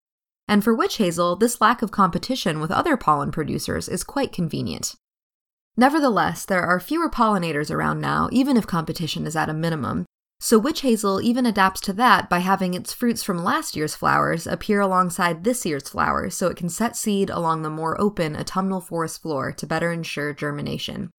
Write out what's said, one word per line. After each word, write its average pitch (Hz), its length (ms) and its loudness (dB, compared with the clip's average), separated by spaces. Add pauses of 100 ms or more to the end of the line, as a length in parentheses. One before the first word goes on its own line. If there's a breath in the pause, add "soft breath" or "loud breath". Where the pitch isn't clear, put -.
(460)
And 208 160 4
for 226 140 4
witch 359 220 0
hazel, 175 360 2
this 226 260 0
lack 226 220 4
of 202 80 -4
competition 180 680 0
with 160 100 -2
other 302 260 2
pollen 143 360 2
producers 147 560 -4
is - 160 -4
quite - 280 -4
convenient. 135 640 -4 (840)
Nevertheless, 233 680 4
there 185 180 2
are 175 180 2
fewer 311 280 -2
pollinators 170 640 0
around 156 300 0
now, 147 320 0
even 262 240 4
if 202 100 2
competition 160 580 -4
is 151 120 -4
at 151 120 0
a 156 60 -2
minimum, 156 500 -2 (360)
so - 180 4
witch 277 220 0
hazel 208 420 2
even 240 240 2
adapts 196 360 2
to 202 120 -4
that 208 340 4
by 180 120 2
having 185 340 0
its - 180 -8
fruits 233 300 -2
from 175 220 -2
last 294 320 -2
year's 151 180 -2
flowers 147 540 2
appear 202 320 0
alongside 180 640 2
this 247 200 0
year's 143 240 -4
flowers - 460 0
so 185 140 0
it - 80 -4
can 170 120 -6
set 226 280 -2
seed 196 340 0
along 160 320 -2
the 156 80 -4
more 160 300 -4
open 185 360 0
autumnal 190 440 -2
forest 160 420 -6
floor 147 300 -4
to - 140 -10
better 160 260 0
ensure 151 420 -4
germination. 147 760 -6 (100)